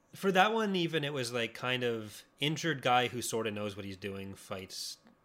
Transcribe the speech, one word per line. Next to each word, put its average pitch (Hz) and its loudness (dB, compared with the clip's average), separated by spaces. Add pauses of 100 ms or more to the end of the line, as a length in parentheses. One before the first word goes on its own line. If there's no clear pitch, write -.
(140)
for 190 0
that 196 6
one 214 2
even, 160 2
it 143 -2
was, 127 -2
like, 117 0
kind 127 0
of 113 -2 (180)
injured 151 0
guy 123 6
who 120 -4
sorta 110 -2
knows 104 -4
what 101 -10
he's 98 -8
doing 98 -8
fights - -10 (280)